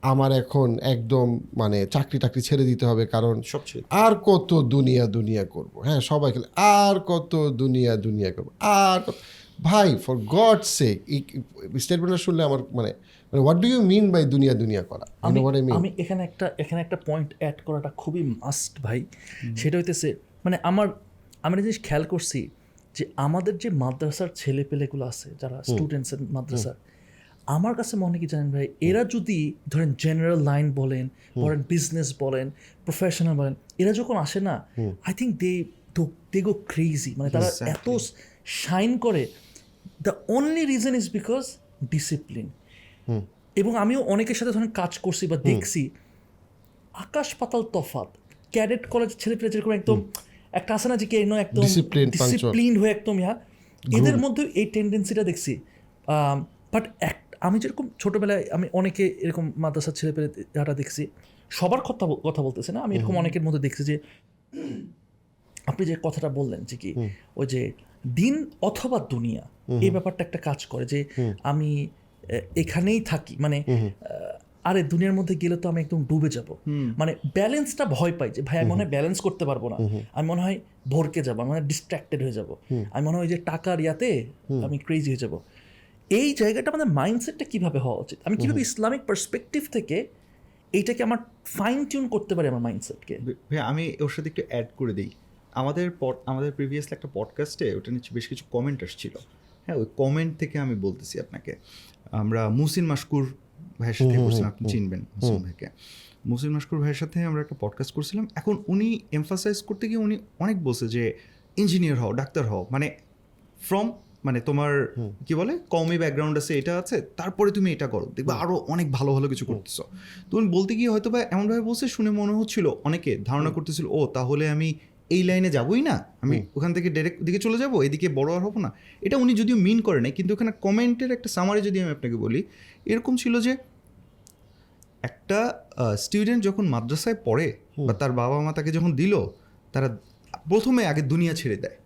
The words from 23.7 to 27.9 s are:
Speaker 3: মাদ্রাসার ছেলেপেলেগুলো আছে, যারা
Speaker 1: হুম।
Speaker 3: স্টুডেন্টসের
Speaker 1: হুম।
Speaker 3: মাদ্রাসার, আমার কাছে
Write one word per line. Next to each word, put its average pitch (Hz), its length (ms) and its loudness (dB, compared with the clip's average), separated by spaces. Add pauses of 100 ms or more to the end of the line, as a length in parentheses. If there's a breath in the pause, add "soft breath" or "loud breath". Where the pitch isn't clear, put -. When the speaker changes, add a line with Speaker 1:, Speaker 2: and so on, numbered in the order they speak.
Speaker 3:
মাদ্রাসার 147 640 -2
ছেলেপেলেগুলো 139 720 -2
আছে, 135 340 -12
যারা 127 160 -8
Speaker 1:
হুম। 131 200 -2
Speaker 3:
স্টুডেন্টসের 143 420 -2
Speaker 1:
হুম। 139 120 -6
Speaker 3:
মাদ্রাসার, 123 440 -4 (720 soft breath)
আমার 180 260 0
কাছে 233 220 -6